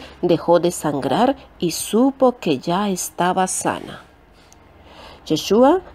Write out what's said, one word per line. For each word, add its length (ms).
dejó 380
de 120
sangrar 640
y 140
supo 680
que 220
ya 300
estaba 580
sana. 560
Yeshua 560